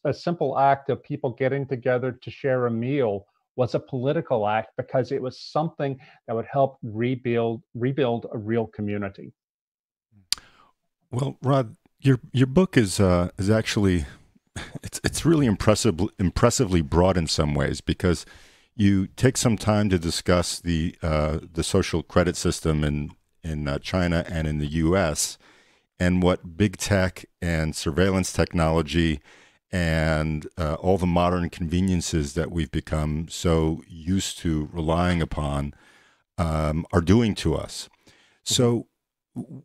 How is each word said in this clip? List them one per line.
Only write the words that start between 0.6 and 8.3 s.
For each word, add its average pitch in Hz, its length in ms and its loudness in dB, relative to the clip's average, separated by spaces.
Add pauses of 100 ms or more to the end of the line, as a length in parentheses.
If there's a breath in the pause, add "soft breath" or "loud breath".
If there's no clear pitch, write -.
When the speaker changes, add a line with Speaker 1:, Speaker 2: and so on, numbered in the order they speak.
Speaker 1:
of 123 140 -4
people 139 280 -6
getting 131 360 -2
together 127 460 -2
to - 180 -16
share 127 360 -2
a 120 40 -2
meal 117 540 -2 (300)
was 127 200 0
a 151 40 -2
political 131 680 -2
act 110 300 -2
because 123 340 -2
it 135 100 -4
was 127 160 -8
something 147 600 -6 (260 loud breath)
that 120 80 -8
would 113 160 -4
help 139 320 0
rebuild, 117 800 -2 (120)
rebuild 123 580 -2